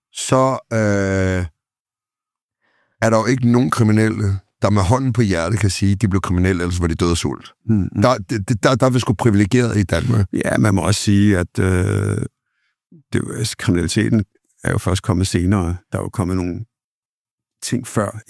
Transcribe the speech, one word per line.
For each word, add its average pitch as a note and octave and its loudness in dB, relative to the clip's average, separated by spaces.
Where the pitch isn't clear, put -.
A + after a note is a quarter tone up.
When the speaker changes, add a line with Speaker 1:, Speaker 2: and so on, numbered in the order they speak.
Speaker 1:
så, C3 -2
øh, G2 0
er A2 2
der A2+ 4
jo G#2+ 0
ikke A#2+ 2
nogen B2 2
kriminelle, G#2+ 2
der G2+ 0
med G2+ 4
hånden B2+ 2
på B2 0
hjertet F#2+ 0
kan G2+ 0
sige, G2+ 0
de G2 0
blev F#2 0
kriminelle, F2+ 0
ellers F2 -2
var F2 0
de D#2+ -2
døde F2 0
af E2+ 2
sult. - -6
Speaker 2:
Mm, A2+ 2
mm. G2+ 0
Speaker 1:
Der, B2 4
det, G#2+ -4
det, A2 -2
der, C3+ 4
der B2+ 2
er C3 2
vi B2+ 2
sgu A2+ 0
privilegeret G#2 2
i G#2 4
Danmark. F#2+ 0
Speaker 2:
Ja, - -2
man G#2 2
må F#2 2
også F#2+ 0
sige, G2+ 4
at, F2 -4
øh, F#2 0
det - 0
er - 0
jo, - -10
altså, - -6
kriminaliteten G2 0
er - -2
jo - -2
først F#2 -2
kommet F#2 0
senere. F2 0
Der F#2+ -6
er G2 -6
jo F#2 -8
kommet F#2 -4
nogle F2+ -6
ting - -6
før, G#2+ -4